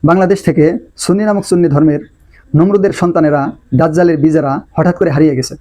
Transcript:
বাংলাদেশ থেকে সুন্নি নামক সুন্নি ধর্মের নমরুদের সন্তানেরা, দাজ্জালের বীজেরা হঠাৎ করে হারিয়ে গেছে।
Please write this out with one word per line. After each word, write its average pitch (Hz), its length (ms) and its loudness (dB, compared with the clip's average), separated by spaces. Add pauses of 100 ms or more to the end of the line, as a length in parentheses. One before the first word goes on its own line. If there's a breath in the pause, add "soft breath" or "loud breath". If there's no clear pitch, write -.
বাংলাদেশ 180 400 2
থেকে 160 340 0 (200)
সুন্নি 196 260 -2
নামক 202 220 -2
সুন্নি 175 220 0
ধর্মের 147 320 2 (560 soft breath)
নমরুদের 190 360 2
সন্তানেরা, 160 600 -2 (240)
দাজ্জালের 160 420 2
বীজেরা 147 440 0 (160)
হঠাৎ 170 200 0
করে 180 120 0
হারিয়ে 151 260 0
গেছে। 131 260 -6